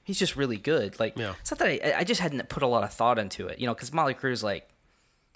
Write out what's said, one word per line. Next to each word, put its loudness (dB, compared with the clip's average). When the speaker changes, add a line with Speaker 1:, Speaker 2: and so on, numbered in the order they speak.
Speaker 1:
he's -4
just 2
really 0
good." 0
Like, 0
Speaker 2:
Yeah. -4
Speaker 1:
it's -4
not -4
that 2
I, 0
I 2
just 2
hadn't -2
put -2
a 4
lot 4
of -4
thought 4
into -4
it, -8
you -2
know, 0
'cause -8
Motley 2
Crue's, -2
like, -2